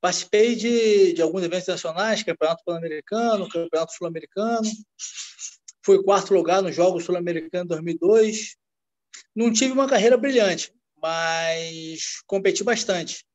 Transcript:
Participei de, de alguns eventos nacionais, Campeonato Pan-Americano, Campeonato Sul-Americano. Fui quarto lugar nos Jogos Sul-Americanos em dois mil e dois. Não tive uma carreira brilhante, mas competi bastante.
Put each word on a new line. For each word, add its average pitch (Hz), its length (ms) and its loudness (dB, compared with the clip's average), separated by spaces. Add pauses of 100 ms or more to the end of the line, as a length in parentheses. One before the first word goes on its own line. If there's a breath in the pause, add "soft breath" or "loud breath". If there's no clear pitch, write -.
Participei 214 520 2
de, 214 600 4
de 165 100 0
alguns 170 200 0
eventos 175 240 -4
nacionais, 185 540 -2
Campeonato 165 420 -2
Pan-Americano, 175 880 -2
Campeonato 165 440 -4
Sul-Americano. 202 760 -4 (1120 loud breath)
Fui 196 200 6
quarto 196 300 2
lugar 175 280 2
nos 170 140 -4
Jogos 175 300 2
Sul-Americanos 175 600 -4
em - 20 -14
dois 165 140 -6
mil 165 140 -6
e - 20 -8
dois. 214 600 2 (760 loud breath)
Não 226 180 2
tive 262 200 2
uma 262 160 2
carreira 240 300 4
brilhante, 214 540 0 (300)
mas 165 1300 -4
competi 196 360 0
bastante. 196 720 -2